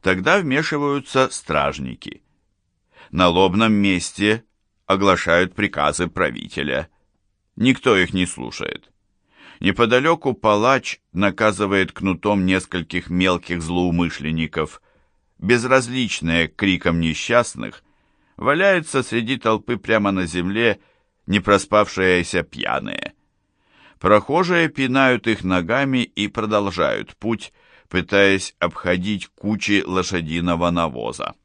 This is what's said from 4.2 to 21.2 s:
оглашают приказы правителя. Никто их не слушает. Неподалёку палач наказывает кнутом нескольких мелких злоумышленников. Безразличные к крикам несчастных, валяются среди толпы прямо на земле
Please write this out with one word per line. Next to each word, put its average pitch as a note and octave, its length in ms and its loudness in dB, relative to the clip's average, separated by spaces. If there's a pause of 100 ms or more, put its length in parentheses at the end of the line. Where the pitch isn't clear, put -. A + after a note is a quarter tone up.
оглашают F#2 720 2
приказы E2+ 540 -2
правителя. C#2+ 840 -4 (680)
Никто A#2+ 400 2
их F2+ 160 2
не F#2 140 0
слушает. - 680 -10 (680)
Неподалёку B2 760 2
палач A2+ 680 0 (140)
наказывает G2 800 0
кнутом F#2+ 520 -2
нескольких F2+ 640 -2
мелких F2+ 540 0
злоумышленников. D#2+ 1200 -2 (560)
Безразличные A#2 1080 0
к - 80 -16
крикам F2 440 0
несчастных, E2 840 -2 (540)
валяются D#3 680 0
среди A#2 360 -4
толпы A2 400 -2
прямо G#2+ 320 0
на F#2 160 -2
земле G2 520 0 (480)